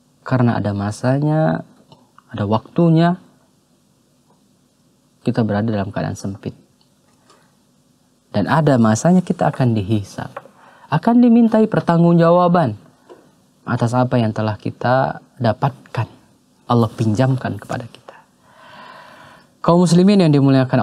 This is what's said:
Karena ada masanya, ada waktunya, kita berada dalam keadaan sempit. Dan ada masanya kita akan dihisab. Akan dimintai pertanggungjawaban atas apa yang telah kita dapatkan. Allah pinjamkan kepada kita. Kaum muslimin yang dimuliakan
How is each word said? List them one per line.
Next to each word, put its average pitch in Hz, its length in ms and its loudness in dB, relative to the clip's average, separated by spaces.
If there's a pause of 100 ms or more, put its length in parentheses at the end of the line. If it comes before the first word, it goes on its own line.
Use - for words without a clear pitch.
(240)
Karena 120 320 -4
ada 104 160 -6
masanya, 143 960 -4 (640)
ada 104 160 -6
waktunya, 165 720 0 (2000)
kita 120 240 -2
berada 104 240 -2
dalam 101 240 -4
keadaan 101 240 -6
sempit. - 400 -12 (1800)
Dan 104 160 -2
ada 139 320 2
masanya 117 400 2
kita - 320 -4
akan 117 240 0
dihisab. 104 560 -6 (560)
Akan 233 320 2
dimintai 226 480 4
pertanggungjawaban 170 1120 2 (880)
atas 120 240 -2
apa 127 240 0
yang 113 160 0
telah 107 240 -4
kita 131 640 -4 (160)
dapatkan. - 720 -4 (560)
Allah 117 240 2
pinjamkan 110 720 -2
kepada - 240 -10
kita. - 320 -20 (1400)
Kaum 175 240 2
muslimin 180 400 4
yang 151 80 4
dimuliakan 135 500 2